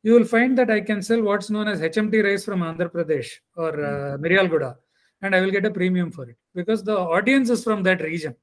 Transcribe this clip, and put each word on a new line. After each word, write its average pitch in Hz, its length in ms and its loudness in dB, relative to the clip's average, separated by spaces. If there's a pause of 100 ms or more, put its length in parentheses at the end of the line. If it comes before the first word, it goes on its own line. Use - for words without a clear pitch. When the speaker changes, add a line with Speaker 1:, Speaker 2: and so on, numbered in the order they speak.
Speaker 1:
you 220 100 4
will 233 100 8
find 240 320 2
that 247 140 2
I 214 100 2
can 208 220 -4
sell 226 200 0
what's 202 280 -2
known 214 160 -2
as 185 160 -2
H 165 160 -2
M 214 120 0
T 220 100 4
rice 202 240 0
from 190 160 -4
Andhra 165 300 -4
Pradesh 143 400 -4 (260)
or, 156 280 -4
uh, 143 320 -6
Speaker 2:
Hmm. 143 80 -8
Speaker 1:
Miryalguda, 165 520 2 (460)
and 196 120 -2
I 185 60 6
will 190 100 0
get 196 140 0
a 214 80 0
premium 180 400 0
for 123 180 -16
it - 60 -20 (180)
because 202 300 -2
the 214 120 -2
audience 196 540 2
is 240 140 0
from 214 180 0
that 185 180 2
region. 156 420 -6